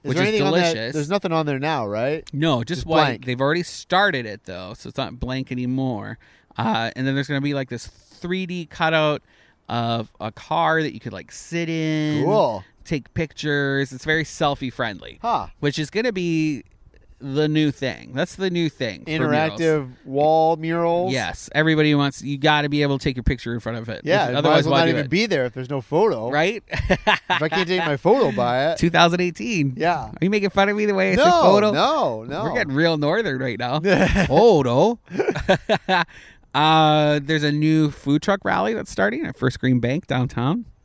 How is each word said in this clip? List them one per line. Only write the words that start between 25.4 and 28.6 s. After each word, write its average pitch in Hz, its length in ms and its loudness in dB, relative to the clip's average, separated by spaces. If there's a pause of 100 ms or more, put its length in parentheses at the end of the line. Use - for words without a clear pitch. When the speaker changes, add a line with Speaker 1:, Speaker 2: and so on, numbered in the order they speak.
Speaker 1:
if 117 80 -6
there's 127 160 -10
no 139 100 -2
photo. 143 500 0
Speaker 2:
Right? 170 380 -2
<laughs> - 40 -10 (640)
Speaker 1:
If 160 80 -2
I 160 60 -2
can't 165 180 0
take 185 200 -2
my 147 100 0
photo 202 360 4
by 123 400 0